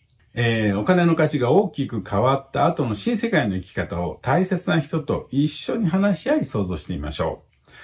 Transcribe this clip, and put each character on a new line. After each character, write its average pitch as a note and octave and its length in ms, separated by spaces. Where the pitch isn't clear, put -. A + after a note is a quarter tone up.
え A2+ 380
ー、 G2 60
お G#2+ 40
金 F3+ 220
の E3 100
価 D#3 120
値 C#3+ 100
が B2+ 140
大 F#3+ 180
き - 160
く A2+ 160
変 G2+ 220
わ C3+ 160
っ - 100
た C#3 160
後 D#3 220
の G#2+ 80
新 A#3 220
世 A3+ 120
界 D3+ 200
の F#2 60
生 F#2 120
き - 60
方 E2+ 280
を E2+ 220
大 E3 220
切 F#3 220
な E3+ 120
人 D3+ 220
と - 300
一 C#3+ 180
緒 - 260
に A3+ 120
話 F#3+ 340
し C4 100
合 D#4 60
い A3+ 80
想 G#2+ 180
像 F2+ 140
し - 80
て G2 80
み D#2+ 60
ま D2 120
し D2+ 100
ょ D#2 220
う。 - 40